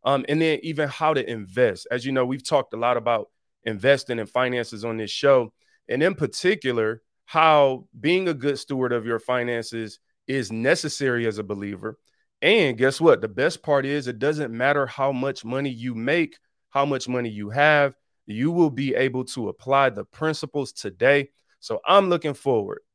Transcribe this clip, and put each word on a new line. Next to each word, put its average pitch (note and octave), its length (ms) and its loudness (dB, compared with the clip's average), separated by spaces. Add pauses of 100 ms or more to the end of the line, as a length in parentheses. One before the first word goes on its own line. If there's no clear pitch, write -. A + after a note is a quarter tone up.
Um, C3+ 240 2
and D3+ 120 2
then D#3+ 220 2
even D#3 240 -4
how D#3 260 0
to B2+ 160 -2
invest. G#2 640 0
As B2 140 -4
you C3+ 80 -4
know, C3 120 2
we've B2+ 160 -6
talked C#3 320 0
a A2 40 -10
lot A#2+ 180 2
about A2+ 320 0 (380)
investing A#2 520 2
and G#2+ 120 -6
finances A#2+ 560 -2
on A2+ 100 -4
this A2 160 -8
show, C3 400 4 (380)
and B2+ 120 0
in F#3 140 2
particular, A#2+ 880 -2 (240)
how D3+ 600 4 (140)
being F3+ 300 0
a D#3+ 40 0
good C3+ 240 -2
steward B2+ 360 -2
of A2+ 120 -2
your A#2 140 -2
finances A#2 800 -4 (260)
is B2 280 -4
necessary B2+ 760 0
as G#2 100 -4
a G#2+ 60 -8
believer. G2+ 540 -8 (440)
And D#3 360 4
guess C3 240 2
what? C#3 180 8
The A2 80 -6
best C3 340 -2
part C#3 240 0
is C#3 220 -4
it A2+ 100 -8
doesn't C#3+ 360 -2
matter C3+ 340 0
how C3+ 240 -2
much C3+ 320 -4
money C3 280 -4
you A#2+ 220 -8
make, D3 440 -2 (320)
how C#3 160 0
much C3 240 -4
money B2 180 -2
you G#2 220 -8
have, C#3+ 460 2 (320)
you A#2 220 -2
will E3+ 200 4
be C3 260 -2
able C3 300 0
to A2+ 240 -6
apply C3+ 400 0
the G2+ 160 -8
principles D3+ 680 -6
today. C3 600 0 (280)
So - 260 -8
I'm F#3+ 220 6
looking D#3+ 260 0
forward G#2+ 460 -2 (160)